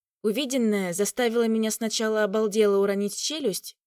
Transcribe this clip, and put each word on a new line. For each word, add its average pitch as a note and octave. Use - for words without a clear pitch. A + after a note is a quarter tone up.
Увиденное G#3+
заставило A3+
меня A3
сначала A3
обалдело G#3
уронить G3+
челюсть, C#4+